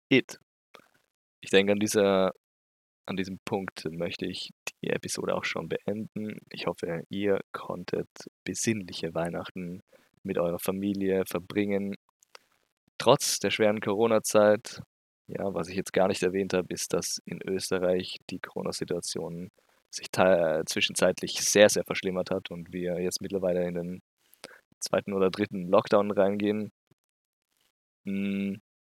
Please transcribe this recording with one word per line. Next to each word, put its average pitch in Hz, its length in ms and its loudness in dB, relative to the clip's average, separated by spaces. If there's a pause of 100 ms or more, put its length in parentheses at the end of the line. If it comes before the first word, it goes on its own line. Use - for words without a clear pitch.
(100)
it. - 280 4 (1000)
Ich - 100 -12
denke, 98 220 6
an 101 80 2
dieser, 98 520 4 (760)
an 95 100 -6
diesem 95 300 -4
Punkt 95 440 -6
möchte 85 360 -6
ich - 240 -8 (320)
die - 80 -4
Episode - 440 -4
auch 90 100 -4
schon - 240 -6
beenden. 107 680 -6 (120)
Ich - 160 -8
hoffe, 85 420 -6
ihr 98 320 0 (120)
konntet - 560 -6 (360)
besinnliche 92 680 -4
Weihnachten 85 680 -6 (420)
mit 95 160 -4
eurer 87 200 0
Familie 95 680 0
verbringen. 101 680 -2 (1000)
Trotz - 420 4
der 101 100 0
schweren 107 300 4
Corona-Zeit, 107 1000 4 (460)
ja, 98 260 -4
was 87 160 -4
ich 92 80 -6
jetzt 92 160 -6
gar 95 140 4
nicht 98 160 0
erwähnt 92 320 0
hab, 90 160 0
ist, - 220 -8
dass - 320 -2
in 85 180 -10
Österreich 92 760 -2 (120)
die 92 80 -8
Corona-Situation 87 1120 -6 (400)
sich - 200 -14
te-, 85 560 4
zwischenzeitlich - 720 0
sehr, 104 280 8
sehr 90 160 0
verschlimmert 92 460 -4
hat 95 200 -4
und 87 220 -12
wir 87 280 -2
jetzt 90 200 -4
mittlerweile 90 460 0
in 87 80 -4
den 87 280 -6 (800)
zweiten 98 320 -2
oder 95 180 4
dritten 95 380 -4
Lockdown 104 420 4
reingehen. 104 640 2 (1300)
Mm, 98 500 -4 (360)